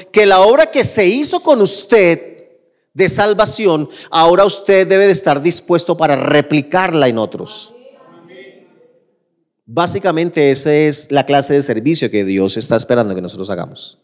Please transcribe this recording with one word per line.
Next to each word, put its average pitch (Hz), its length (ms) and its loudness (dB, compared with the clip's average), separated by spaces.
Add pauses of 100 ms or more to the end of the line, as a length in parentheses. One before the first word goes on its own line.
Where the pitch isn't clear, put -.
(120)
que 208 140 2
la 190 160 4
obra 277 280 4
que 277 140 -2
se 202 240 0
hizo 285 340 -2
con 285 200 2
usted 180 720 0 (580)
de 185 160 0
salvación, 202 800 0 (200)
ahora 170 340 4
usted 190 440 2
debe 190 180 4
de 196 60 4
estar 156 320 0
dispuesto 170 540 -2
para 151 180 0
replicarla 147 920 0
en 113 120 -2
otros. - 540 -10 (1900)
Básicamente 170 840 -2
esa 139 240 0
es 151 380 -2
la 139 140 0
clase 143 280 0
de 143 80 2
servicio 131 480 -2
que 104 140 -2
Dios 95 340 -2
está 113 180 -2
esperando 113 380 0
que 92 80 -8
nosotros 92 300 -12
hagamos. - 520 -14